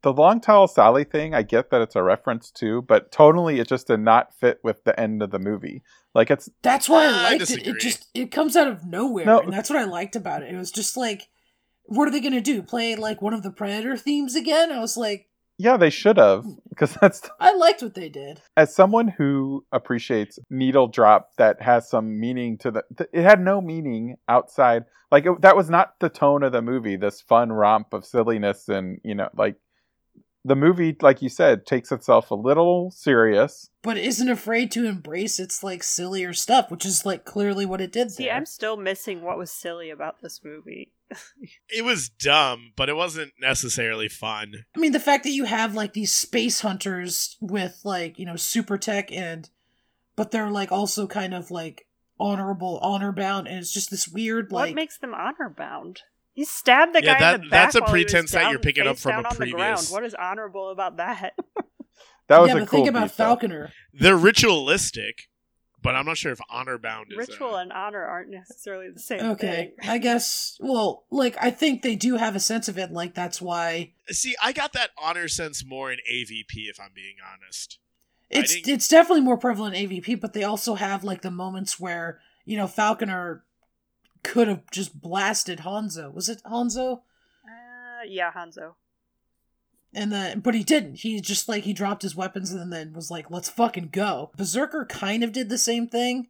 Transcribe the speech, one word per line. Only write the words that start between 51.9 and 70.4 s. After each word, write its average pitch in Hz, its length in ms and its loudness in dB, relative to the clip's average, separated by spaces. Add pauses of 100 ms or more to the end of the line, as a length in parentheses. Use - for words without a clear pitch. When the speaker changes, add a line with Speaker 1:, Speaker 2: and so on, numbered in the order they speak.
Speaker 2:
honorable, 190 640 -4
honor 196 300 -2
bound, 196 340 -4
and 185 120 -10
it's 175 160 -10
just 196 160 -6
this 196 180 -6
weird, 220 420 -6
Speaker 4:
What 247 180 -2
Speaker 2:
like 320 60 -8
Speaker 4:
makes 311 220 -8
them 247 160 -12
honor 233 420 -8
bound? 151 460 -14 (320)
He 285 120 -8
stabbed 302 500 4
the 320 80 4
Speaker 3:
Yeah, 156 120 4
Speaker 4:
guy - 60 2
Speaker 3:
that, 165 140 6
Speaker 4:
in 185 120 -4
the 151 40 -8
back 180 220 6
Speaker 3:
that's - 20 -6
a 226 60 6
Speaker 4:
while 220 140 0
he 175 100 4
was - 80 -2
Speaker 3:
pretense 170 180 2
that 175 120 2
Speaker 4:
down, 160 100 2
Speaker 3:
you're 131 80 -4
picking 143 260 0
up 135 100 0
Speaker 4:
face - 60 -16
Speaker 3:
from 139 100 0
Speaker 4:
down 127 140 -2
Speaker 3:
a - 40 -4
Speaker 4:
on 240 80 -6
the 127 120 -4
ground. 196 280 -2
Speaker 3:
previous 156 120 -6
Speaker 4:
What 202 140 -6
is 220 100 -10
honorable 190 560 -8
about 185 280 -8
that? 185 400 -8
<laughs> - 260 -10 (640)
Speaker 1:
That 151 120 8
was 175 100 8
Speaker 2:
Yeah, - 60 2
Speaker 1:
a - 40 2
Speaker 2:
but 202 80 -6
Speaker 1:
cool - 160 2
Speaker 2:
think - 60 4
about 226 180 0
Speaker 1:
beat, - 80 -14
though. 220 80 0
Speaker 2:
Falconer. 214 480 -2 (200)
Speaker 3:
They're 175 240 6
ritualistic, 160 1120 2 (540)
but 131 140 -2
I'm 139 100 -4
not 160 100 -6
sure 151 140 -6
if 117 80 -10 (100)
honor 127 300 -8
bound 110 320 -12
is 202 80 -12 (100)
Speaker 4:
Ritual 254 280 -10
Speaker 3:
a 180 60 -6
Speaker 4:
and 185 100 -14
honor 196 320 -10
aren't 180 260 -10
necessarily 185 640 -18
the 175 80 -20
same 202 200 -10 (120)
Speaker 2:
Okay, 180 480 -8
Speaker 4:
thing. 196 100 -10
Speaker 2:
I 233 80 -4
guess, - 600 -4